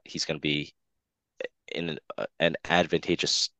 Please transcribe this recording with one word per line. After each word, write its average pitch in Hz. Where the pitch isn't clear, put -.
he's -
gonna 78
be 73
in 85
an, 73
uh, -
an 82
advantageous 85